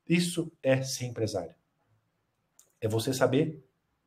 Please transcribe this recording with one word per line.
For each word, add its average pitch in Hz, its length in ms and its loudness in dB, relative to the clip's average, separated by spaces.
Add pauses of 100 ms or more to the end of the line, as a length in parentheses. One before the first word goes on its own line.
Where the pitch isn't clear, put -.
Isso 170 420 0 (140)
é 135 180 4
ser - 220 -6
empresário. 104 500 -6 (1300)
É 110 80 -2
você 113 260 0
saber 131 500 2 (420)